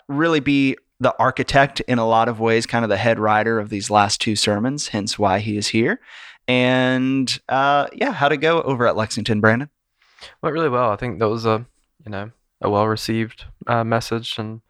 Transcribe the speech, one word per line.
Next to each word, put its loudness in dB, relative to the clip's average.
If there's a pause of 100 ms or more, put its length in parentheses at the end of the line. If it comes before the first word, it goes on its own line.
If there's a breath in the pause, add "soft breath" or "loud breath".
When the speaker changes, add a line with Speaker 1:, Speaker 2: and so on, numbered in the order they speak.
Speaker 1:
really 0
be 0 (240)
the 2
architect 2
in 2
a 0
lot 4
of -4
ways, 2
kind -2
of 0
the 2
head 2
writer 2
of -6
these -6
last 2
two -2
sermons, -2
hence -4
why 2
he -4
is -4
here. 0 (480 loud breath)
And, 0
uh, 2
yeah, -2
how'd 0
it 0
go 2
over 0
at 2
Lexington, -2
Brandon? 2 (760 loud breath)
Speaker 2:
Went -2
really 0
well. 0
I -2
think -6
that 2
was -2
a, 0 (380)
you -14
know, -10 (300)
a 0
well-received, -2 (200)
uh, 0
message -4
and -10